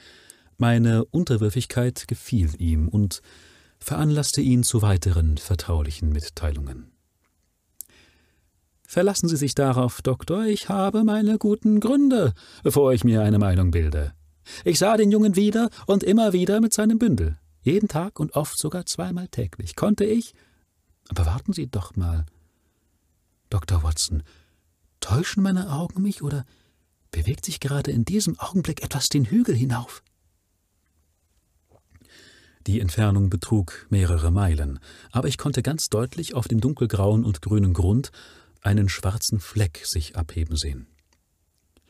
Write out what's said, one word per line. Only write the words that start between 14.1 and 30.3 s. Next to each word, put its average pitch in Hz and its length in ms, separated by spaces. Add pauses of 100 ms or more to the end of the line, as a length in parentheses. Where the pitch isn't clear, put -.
Ich 175 140
sah 202 180
den 214 140
Jungen 208 260
wieder 208 360 (160)
und 196 160
immer 214 280
wieder 185 300
mit 226 100
seinem 220 280
Bündel. 101 400 (240)
Jeden 202 240
Tag 175 320
und 151 160
oft 151 240
sogar 175 260
zweimal 180 420
täglich - 480
konnte 208 300
ich“, 226 300 (760)
aber 85 160
warten 101 260
Sie 165 140
doch - 300
mal, 82 320 (1200)
Doktor 87 340
Watson, 78 400 (760)
täuschen 170 440
meine 190 280
Augen 165 300
mich 196 220
oder 139 220 (640)
bewegt 85 340
sich - 140
gerade 139 320
in 120 140
diesem 196 340
Augenblick 139 440
etwas - 260
den 143 160
Hügel 208 300
hinauf? 120 480 (2750)